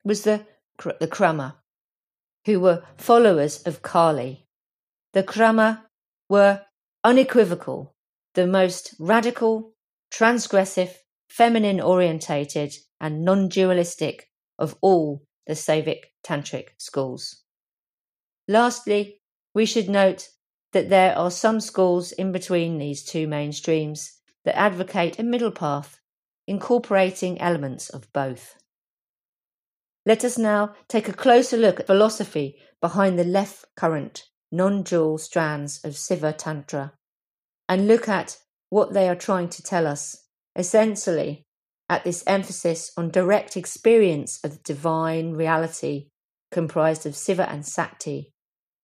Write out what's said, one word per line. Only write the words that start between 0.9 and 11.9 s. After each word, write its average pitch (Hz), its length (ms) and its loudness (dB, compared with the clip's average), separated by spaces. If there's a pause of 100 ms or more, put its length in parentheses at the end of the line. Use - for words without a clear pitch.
the 165 80 -2
Krama, 156 480 -2 (920)
who 214 120 2
were 175 240 4 (140)
followers 196 680 4
of - 200 -8
Kali. 147 640 0 (680)
The 196 100 2
Krama 220 600 2 (460)
were 202 340 4 (420)
unequivocal, 220 880 2 (400)
the 180 120 2
most 185 520 0
radical, 220 760 0 (380)
transgressive, 196 800 0 (360)
feminine-orientated, 180 1500 0 (260)